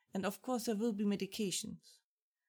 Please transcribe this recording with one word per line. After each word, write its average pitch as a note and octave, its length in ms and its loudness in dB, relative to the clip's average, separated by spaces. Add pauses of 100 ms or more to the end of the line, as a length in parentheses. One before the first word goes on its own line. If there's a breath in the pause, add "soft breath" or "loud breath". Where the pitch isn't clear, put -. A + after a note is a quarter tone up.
(140)
And F#3+ 120 0
of G3 160 -2
course B3 240 0
there A#3 100 2
will A3+ 180 2
be G3+ 100 0
medications. G3 920 -2 (520)